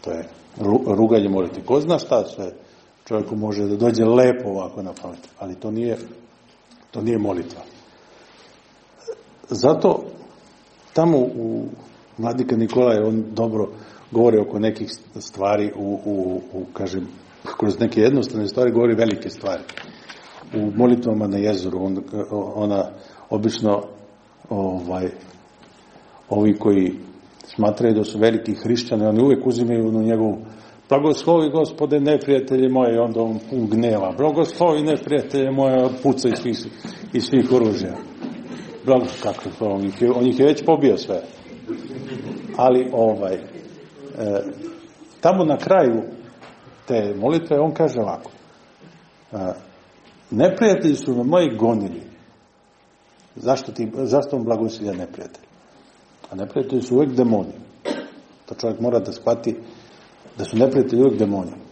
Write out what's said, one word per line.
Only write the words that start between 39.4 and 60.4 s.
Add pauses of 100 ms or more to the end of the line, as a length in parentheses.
to,
on
ih
je,
on
ih
je
već
pobio
sve. (1400)
Ali,
ovaj,
e, (1800)
tamo
na
kraju (840)
te
molitve
on
kaže
ovako: (1040)
"E, (920)
neprijatelji
su
me
moji
gonili." (1300)
Zašto
ti,
zašto
on
blagosilja
neprijatelj? (840)
A
neprijatelji
su
uvek
demoni. (920)
To
čovjek
mora
da
shvati (840)
da